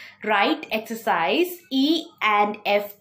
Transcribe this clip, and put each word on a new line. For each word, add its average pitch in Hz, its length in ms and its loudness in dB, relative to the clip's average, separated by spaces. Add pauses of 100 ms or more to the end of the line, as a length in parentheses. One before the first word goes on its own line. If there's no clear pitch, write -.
(220)
write 214 480 0
exercise 220 800 0 (240)
E 294 320 2 (180)
and 208 420 2
F 202 360 0